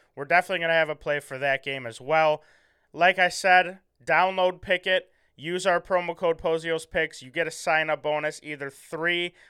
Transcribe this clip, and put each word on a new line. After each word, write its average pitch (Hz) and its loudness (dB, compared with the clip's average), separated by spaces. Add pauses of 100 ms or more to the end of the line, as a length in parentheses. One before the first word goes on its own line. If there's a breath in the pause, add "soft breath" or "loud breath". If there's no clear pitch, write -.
(140 soft breath)
we're 139 -10
definitely 175 2
gonna 165 0
have 160 2
a 151 -4
play 147 -4
for 135 -10
that 135 -2
game 135 -8
as 113 -14
well. 151 2 (480 soft breath)
Like 180 4
I 180 4
said, 180 2 (220)
download 185 0
Pikkit, 185 0 (360)
use 175 -6
our 175 2
promo 175 -2
code 170 0
Pozios 160 -4
Picks. 160 -4
You 127 -20
get 160 -2
a - -8
sign-up 156 -2
bonus, 151 -4
either 143 -10
three 175 -4 (140 soft breath)